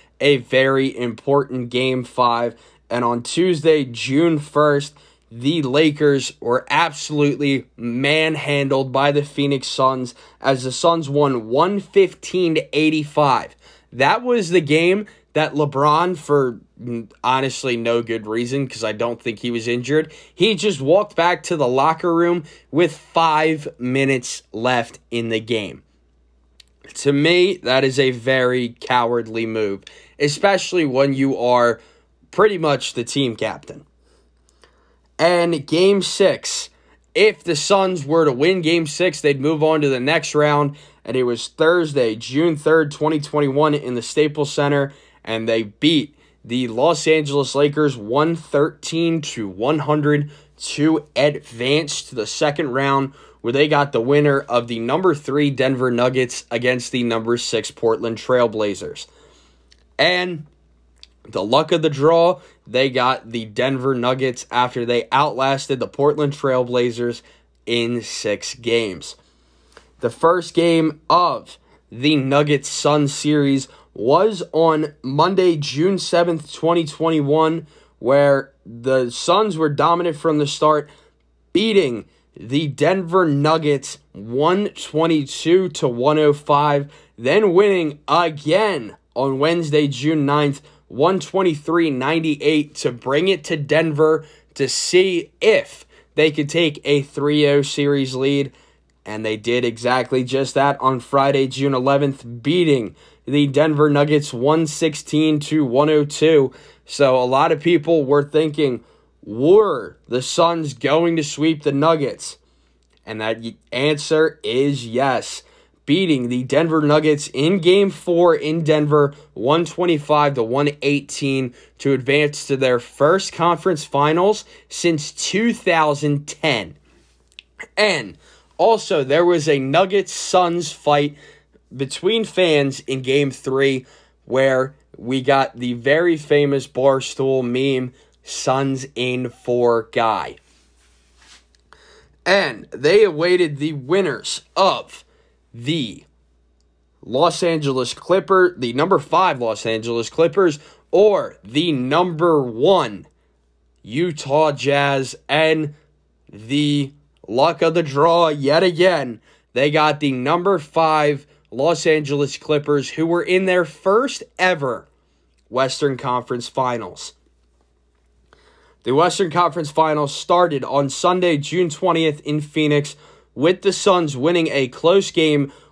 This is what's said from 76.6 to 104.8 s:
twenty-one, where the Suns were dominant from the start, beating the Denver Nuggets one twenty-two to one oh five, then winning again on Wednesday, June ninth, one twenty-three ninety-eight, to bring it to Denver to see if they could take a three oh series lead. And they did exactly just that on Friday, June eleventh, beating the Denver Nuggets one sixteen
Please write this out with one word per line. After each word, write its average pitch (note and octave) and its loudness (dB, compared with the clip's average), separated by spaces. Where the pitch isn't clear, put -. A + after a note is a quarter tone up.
twenty-one, D#3 0
where C#3 2
the A#2+ -2
Suns F#3+ 0
were D#3 0
dominant E3 0
from D#3 0
the D3 0
start, D3+ 0
beating F3+ 0
the C#3 -4
Denver F3 0
Nuggets D3 0
one C#3+ -2
twenty-two E3 0
to D3 -4
one C3 0
oh D3 4
five, C#3+ 0
then F3 2
winning F3+ 2
again D#3+ 0
on C3+ -2
Wednesday, D3+ 0
June C#3+ -2
ninth, C#3+ 0
one E3 0
twenty-three E3 -2
ninety-eight, D3 -2
to - -4
bring C#3 -2
it F3+ -2
to E3 -4
Denver D3+ 2
to C3+ -2
see F3+ 0
if - 0
they D3+ 4
could D3 -4
take E3 -2
a C#3+ 2
three D3 0
oh C#3+ 4
series C#3 -2
lead. C#3 0
And G#2+ -8
they A2 -2
did A#2+ -2
exactly B2 -2
just C3 -4
that C#3 0
on B2+ -2
Friday, C#3 0
June C3+ -2
eleventh, C3+ 0
beating C#3 0
the C#3+ 0
Denver D3+ 2
Nuggets D3 2
one D3 0
sixteen D3+ -2